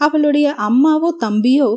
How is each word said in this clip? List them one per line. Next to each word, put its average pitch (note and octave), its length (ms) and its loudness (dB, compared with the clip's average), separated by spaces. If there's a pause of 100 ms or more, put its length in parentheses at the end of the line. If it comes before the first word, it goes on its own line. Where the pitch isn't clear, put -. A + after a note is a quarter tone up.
அவளுடைய D4 480 0 (120)
அம்மாவோ D4+ 560 2
தம்பியோ A#3+ 600 0